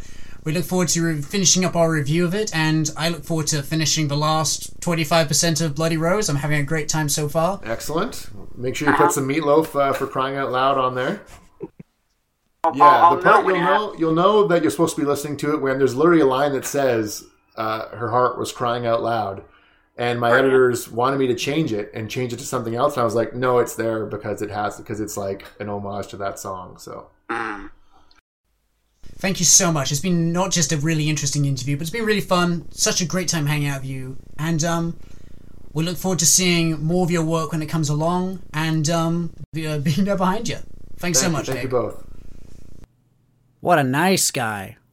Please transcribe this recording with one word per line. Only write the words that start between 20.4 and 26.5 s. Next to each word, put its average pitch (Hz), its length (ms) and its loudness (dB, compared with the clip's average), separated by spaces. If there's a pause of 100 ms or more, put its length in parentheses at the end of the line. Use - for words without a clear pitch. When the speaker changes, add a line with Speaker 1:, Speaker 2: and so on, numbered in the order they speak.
Speaker 2:
wanted 127 300 0
me 135 80 2
to 120 80 2
change 143 380 -2
it 104 200 -4
and 107 160 -8
change 127 220 -4
it 117 60 -6
to 131 80 -12
something 117 300 -4
else. 139 180 2
And 131 80 -2
I 117 40 2
was 107 100 0
like, 113 180 0
"No, 123 260 2
it's 117 160 0
there 113 300 -2
because 104 380 -6
it 98 80 -4
has, 101 260 -4
because 104 240 -8
it's, 101 160 -8
like, 98 280 -6 (140)
an 104 100 -8
homage 101 400 -8
to 98 80 -14
that 98 220 -6
song." 92 380 -12